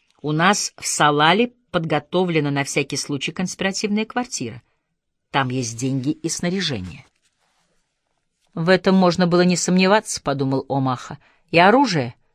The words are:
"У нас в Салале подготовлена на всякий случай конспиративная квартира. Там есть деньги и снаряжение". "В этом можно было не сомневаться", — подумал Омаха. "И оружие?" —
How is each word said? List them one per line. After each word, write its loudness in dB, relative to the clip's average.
"У -4
нас 0
в -12
Салале 2
подготовлена -2
на -2
всякий -4
случай -6
конспиративная -4
квартира. -8
Там -2
есть -6
деньги -2
и -8
снаряжение". -6
"В 0
этом 4
можно 4
было 4
не 4
сомневаться", — 2
подумал -2
Омаха. -4
"И 4
оружие?" — 4